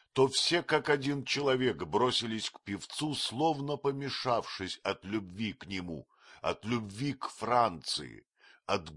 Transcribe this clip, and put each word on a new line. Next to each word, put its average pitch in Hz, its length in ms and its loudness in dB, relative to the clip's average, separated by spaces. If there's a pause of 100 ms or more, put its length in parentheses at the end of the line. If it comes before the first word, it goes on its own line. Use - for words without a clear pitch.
(140)
то 135 140 6
все 165 360 2
как 151 260 2
один 139 360 2
человек 131 580 2
бросились 110 640 2
к - 120 -20
певцу, 113 540 -4
словно 143 640 0
помешавшись 127 1080 -2
от 98 200 -2
любви 98 500 -4
к - 120 -16
нему, 87 420 -6 (340)
от 87 240 -2
любви 113 480 -2
к - 160 -8
Франции, 87 960 0 (400)
от 80 320 -2